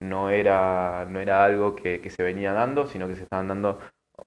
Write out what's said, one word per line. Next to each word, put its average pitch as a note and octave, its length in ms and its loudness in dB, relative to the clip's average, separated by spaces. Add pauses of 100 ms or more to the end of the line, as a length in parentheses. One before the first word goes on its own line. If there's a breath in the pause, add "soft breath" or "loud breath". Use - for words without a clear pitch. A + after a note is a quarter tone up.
no F#2+ 300 -2
era, F#2 760 2
no F#2+ 120 -8
era G2 240 4
algo G#2 320 2
que, F2+ 240 -4
que F#2+ 80 -12
se F#2 140 -4
venía G2 280 -2
dando, C3 340 0
sino F#2 220 -8
que F#2 80 -6
se F#2 80 -12
estaban F#2+ 240 -6
dando G2 320 -2 (480 loud breath)